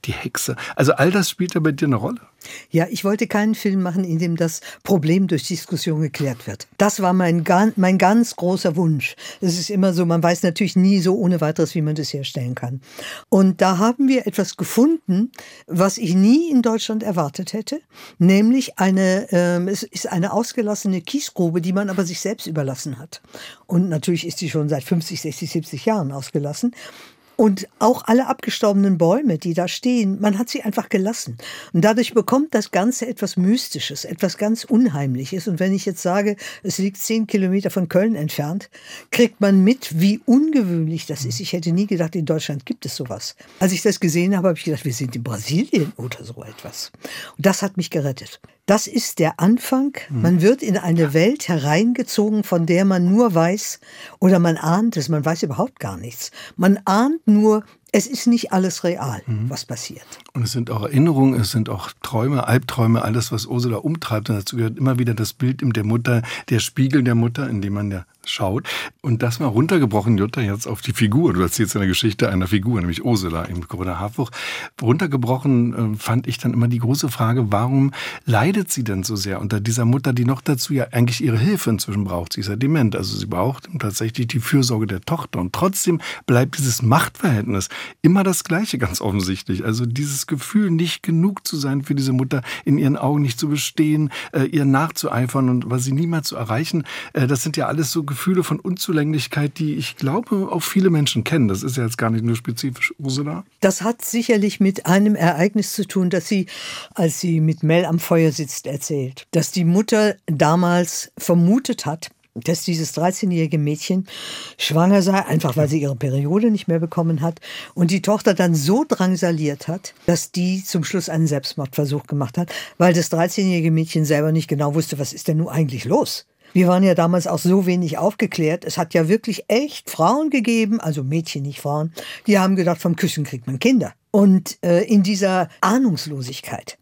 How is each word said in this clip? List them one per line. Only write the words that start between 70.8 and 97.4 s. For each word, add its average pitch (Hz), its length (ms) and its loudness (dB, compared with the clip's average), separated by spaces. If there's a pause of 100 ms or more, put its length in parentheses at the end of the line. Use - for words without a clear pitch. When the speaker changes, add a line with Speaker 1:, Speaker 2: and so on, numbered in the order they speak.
Speaker 1:
die 117 120 -6
Figur. 117 420 2
Du 90 80 2
erzählst 95 340 0
eine 101 100 2
Geschichte 101 440 0
einer 92 180 0
Figur, 107 320 0
nämlich 87 240 -4
Ursula 90 400 0
im 87 240 -8
Corinna 90 320 -6
Harfouch. 110 300 -6 (500)
Runtergebrochen, 123 1120 0
äh, - 40 -6
fand 113 280 -2
ich - 120 -6
dann 120 140 -2
immer 117 140 2
die 120 120 0
große 131 320 0
Frage, 117 420 0
warum 135 400 2 (320)
leidet 151 480 2
sie 135 100 -4
denn 98 220 -2
so 110 100 -6
sehr 98 260 -6
unter 104 200 -2
dieser 117 240 0
Mutter, 127 280 2
die 123 120 0
noch 127 160 0
dazu 143 320 -2
ja 131 180 0
eigentlich 120 320 2
ihre 117 160 2
Hilfe 165 320 2
inzwischen 101 340 -2
braucht? 90 280 -4
Sie - 80 -6
ist 95 80 -6
ja 101 80 -4
dement, 131 400 2
also 92 200 -4
sie 98 100 -6
braucht 98 420 -2 (100)
tatsächlich 113 480 -4
die 117 140 -2
Fürsorge 117 460 2
der 98 160 -6
Tochter. - 360 -6
Und 90 140 -4
trotzdem 180 480 0 (260)
bleibt 123 320 2
dieses 127 240 -2
Machtverhältnis 113 880 0 (320)
immer 185 240 4
das 185 180 0
gleiche, 175 360 -2
ganz - 240 -2
offensichtlich. 95 640 -2
Also 113 180 -2
dieses 135 420 -4
Gefühl, 185 440 -2
nicht 165 320 -2
genug 180 440 0
zu 160 120 -6
sein 139 240 -2
für 143 120 -2
diese 135 200 0
Mutter, 131 260 0 (240)
in 139 140 4
ihren 139 180 2
Augen 147 240 0
nicht 131 180 0
zu 151 120 -2
bestehen, 151 600 0 (220)
äh, 135 120 2
ihr 147 200 0
nachzueifern 135 840 0
und 123 180 0
was 123 160 -2
sie 135 80 -2
niemals 160 360 -2
zu - 80 -8
erreichen, 127 480 -2 (280)
äh, 135 140 0
das 135 160 0